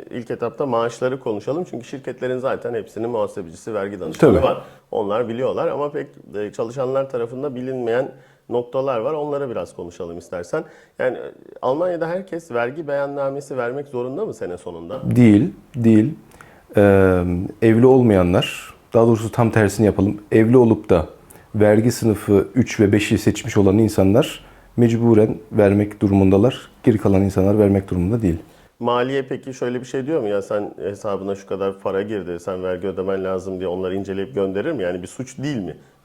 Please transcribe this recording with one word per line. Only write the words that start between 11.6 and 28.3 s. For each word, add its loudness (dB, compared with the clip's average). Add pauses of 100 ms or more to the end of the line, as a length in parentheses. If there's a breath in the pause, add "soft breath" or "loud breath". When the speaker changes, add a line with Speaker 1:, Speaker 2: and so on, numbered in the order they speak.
Speaker 1:
Almanya'da -2
herkes -8
vergi -4
beyannamesi -6
vermek -6
zorunda -6
mı -8
sene -10
sonunda? -8
Speaker 2:
Değil, 6 (220)
değil. 4 (640 soft breath)
Ee, 6 (380)
evli 6
olmayanlar, 4 (200)
daha 4
doğrusu 0
tam 2
tersini 2
yapalım. 2 (140)
Evli 6
olup 4
da 4 (480 soft breath)
vergi 4
sınıfı 2
üç 0
ve 4
beşi 2
seçmiş -2
olan 6
insanlar 2 (320 soft breath)
mecburen 4 (140)
vermek 2
durumundalar. 4 (140)
Geri 4
kalan 2
insanlar 2
vermek 2
durumunda -2
değil. 0 (420 soft breath)